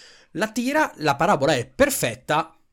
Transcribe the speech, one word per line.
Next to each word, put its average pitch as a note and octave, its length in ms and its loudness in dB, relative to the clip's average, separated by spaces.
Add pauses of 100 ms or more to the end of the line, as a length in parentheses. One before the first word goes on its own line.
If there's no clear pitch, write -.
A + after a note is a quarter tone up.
(320)
la G3 160 -4
tira, C4+ 500 -2
la D3 180 0
parabola D#3 380 2
è A#2+ 120 -2
perfetta, D#3 920 -2 (160)